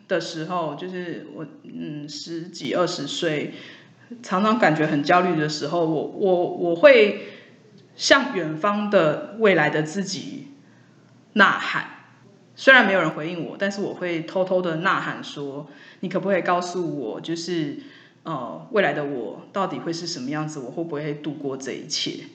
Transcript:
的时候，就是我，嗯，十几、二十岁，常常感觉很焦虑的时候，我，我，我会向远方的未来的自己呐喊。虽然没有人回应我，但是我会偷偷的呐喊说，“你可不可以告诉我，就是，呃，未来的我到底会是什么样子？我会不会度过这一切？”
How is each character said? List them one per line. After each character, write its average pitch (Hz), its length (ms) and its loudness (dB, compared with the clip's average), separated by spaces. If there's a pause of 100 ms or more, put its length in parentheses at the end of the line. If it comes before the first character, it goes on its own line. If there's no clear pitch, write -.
的 180 100 0
时 165 280 -6
候， 170 280 -4
就 180 140 -10
是 175 460 -8
我， 156 120 -12 (180)
嗯， 160 440 -10
十 170 400 -10
几、 123 260 -6
二 175 120 2
十 156 200 -4
岁， 156 460 -2 (680)
常 185 200 -2
常 220 160 4
感 170 160 4
觉 156 120 2
很 147 160 0
焦 180 180 6
虑 180 180 2
的 151 100 2
时 151 200 -4
候， 170 160 0
我， 156 180 0
我， 180 440 2
我 170 300 0
会 208 520 8 (640)
向 269 400 2
远 156 220 -2
方 208 320 0
的 175 500 2
未 208 160 6
来 151 140 4
的 151 140 0
自 196 200 -4
己 - 460 -10 (840)
呐 190 260 6
喊。 - 280 -4 (680)
虽 - 160 8
然 240 140 8
没 196 60 2
有 190 80 4
人 156 100 2
回 156 180 -6
应 175 160 -6
我， - 140 -10
但 196 140 -2
是 208 80 -6
我 143 140 -2
会 170 260 -2
偷 185 240 0
偷 185 180 2
的 165 140 -2
呐 170 240 2
喊 127 240 -6
说 143 420 -10 (340)
，“你 190 80 -4
可 180 120 -2
不 170 80 -2
可 196 100 4
以 165 40 0
告 180 180 2
诉 175 400 -4
我， 107 200 -6
就 165 140 -6
是， 165 460 -4 (420)
呃， 135 480 -8
未 214 100 4
来 151 120 4
的 147 120 -4
我 131 480 -6
到 190 140 -2
底 147 140 -6
会 170 120 -4
是 165 140 -8
什 139 160 -8
么 131 80 -6
样 151 160 -4
子？ 147 140 -8
我 123 100 -10
会 170 140 -6
不 165 60 -10
会 147 240 -6
度 147 180 -8
过 139 240 -6
这 131 160 -8
一 - 160 -10
切？” - 320 -4 (140)